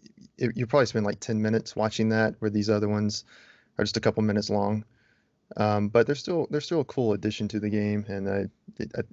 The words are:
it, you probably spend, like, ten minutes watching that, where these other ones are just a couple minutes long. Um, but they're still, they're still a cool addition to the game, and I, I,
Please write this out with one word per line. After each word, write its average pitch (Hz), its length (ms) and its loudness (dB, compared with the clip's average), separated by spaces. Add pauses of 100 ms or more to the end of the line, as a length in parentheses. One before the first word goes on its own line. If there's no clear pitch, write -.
(380)
it, 113 200 -2
you 120 100 -2
probably 135 180 4
spend, 107 200 -2
like, 104 140 -4
ten 110 220 -2
minutes 110 340 0
watching 110 340 0
that, 110 280 2
where 107 140 -2
these 104 180 0
other 104 200 2
ones 104 360 -2 (520)
are 107 60 0
just 104 140 -2
a 104 40 0
couple 110 200 2
minutes 107 280 0
long. 104 340 0 (760)
Um, 104 320 2
but 117 180 6
they're 143 80 -2
still, 165 340 -2
they're 147 120 -2
still 170 180 -2
a 131 60 0
cool 117 280 0
addition 104 360 -2
to 107 100 -4
the 104 100 -2
game, 104 380 0
and 98 220 -6
I, 98 200 -2 (480)
I, 120 40 -2 (100)